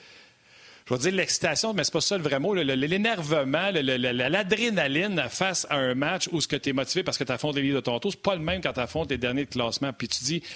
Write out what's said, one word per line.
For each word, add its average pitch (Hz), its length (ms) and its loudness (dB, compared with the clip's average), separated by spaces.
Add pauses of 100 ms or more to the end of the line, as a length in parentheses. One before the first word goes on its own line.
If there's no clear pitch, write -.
(880)
je 123 40 2
vais 123 80 0
dire 180 140 2
l'excitation, 180 580 0
mais 165 100 0
c'est - 80 0
pas 165 80 2
ça 202 160 0
le 175 80 -2
vrai 139 160 2
mot, 190 140 0
le, 175 100 2
le, 135 120 2
l'énervement, 160 1000 2
le, 156 80 2
le, 131 160 2
le, 123 160 2
l'adrénaline 180 1160 2
face 185 400 -2
à 151 60 0
un 127 200 2
match 160 360 0
où 165 80 0
ce - 80 0
que 151 80 -2
t'es 139 160 0
motivé 135 320 0
parce 135 140 -2
que 139 80 -2
t'affrontes 139 320 -2
les 139 60 0
leaders 135 180 2
de - 40 -4
Toronto, 123 240 0
c'est - 120 -8
pas 196 140 0
le 160 60 -4
même 175 200 -2
quand 139 100 -2
t'affrontes 135 400 -2
les 127 60 -2
derniers 123 260 0
de - 60 -8
classement. 123 420 -2
Puis 120 160 -6
tu - 160 -4
dis, 156 180 -2 (140)